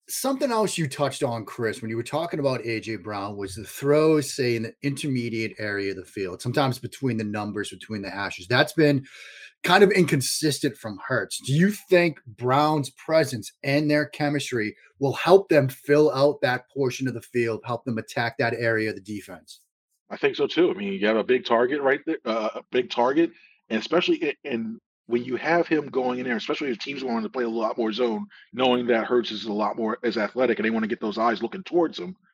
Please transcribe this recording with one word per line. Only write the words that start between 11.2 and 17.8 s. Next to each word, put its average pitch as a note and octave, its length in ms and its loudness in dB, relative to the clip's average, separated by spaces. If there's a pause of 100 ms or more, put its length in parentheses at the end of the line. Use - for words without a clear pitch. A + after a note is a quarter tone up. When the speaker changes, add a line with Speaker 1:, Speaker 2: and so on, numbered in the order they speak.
Speaker 1:
Do C3 60 -2
you F3 180 4
think F3 560 2
Brown's C#3 640 2
presence D#3 640 0 (100)
and D3 280 2
their D3 160 2
chemistry C#3 680 -2 (220)
will C3+ 160 0
help F#3+ 340 6
them C#3 200 4
fill C#3+ 440 2
out C#3 300 2
that B2+ 280 -2
portion C3 380 -2
of A#2+ 60 -6
the A#2 60 -8
field, A2+ 440 -2
help A#2+ 200 -6